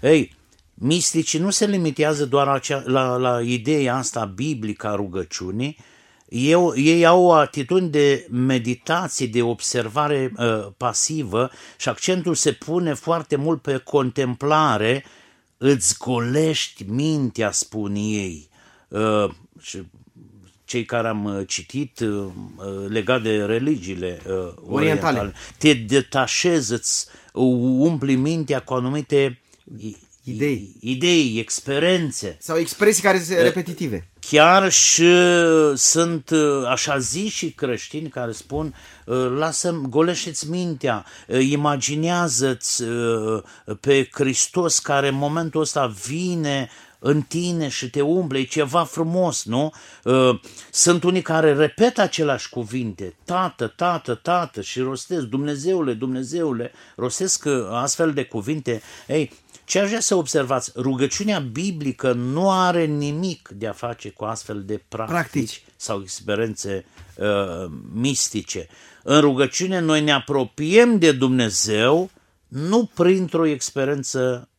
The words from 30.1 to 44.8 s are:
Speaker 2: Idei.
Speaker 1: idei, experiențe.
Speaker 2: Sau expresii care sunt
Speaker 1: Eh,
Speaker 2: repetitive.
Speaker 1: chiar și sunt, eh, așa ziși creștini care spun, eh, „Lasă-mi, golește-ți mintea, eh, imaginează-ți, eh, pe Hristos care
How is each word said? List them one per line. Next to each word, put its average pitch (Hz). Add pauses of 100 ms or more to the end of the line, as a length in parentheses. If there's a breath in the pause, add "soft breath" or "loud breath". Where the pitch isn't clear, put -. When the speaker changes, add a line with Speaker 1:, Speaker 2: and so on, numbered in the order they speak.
Speaker 2:
Idei. 120
Speaker 1:
idei, 131
experiențe. 139
Speaker 2:
Sau 160
expresii 202
care 190
sunt 175
Speaker 1:
Eh, 170
Speaker 2:
repetitive. 160 (120)
Speaker 1:
chiar 175
și - (680)
sunt, 165
eh, 160 (300)
așa 139
ziși 156
creștini 143
care 123
spun, 147 (320 loud breath)
eh, 117 (220)
„Lasă-mi, 156
golește-ți 160
mintea, 147 (220 loud breath)
eh, 131
imaginează-ți, 147
eh, 113
pe 139
Hristos 151
care 139